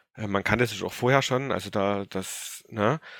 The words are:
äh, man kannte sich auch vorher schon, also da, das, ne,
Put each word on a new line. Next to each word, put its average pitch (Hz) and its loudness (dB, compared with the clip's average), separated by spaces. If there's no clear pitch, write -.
äh, 107 -6
man 98 0
kannte 117 4
sich 98 -4
auch 90 -4
vorher 131 4
schon, 131 0
also 98 -2
da, 101 0
das, - -10
ne, 110 2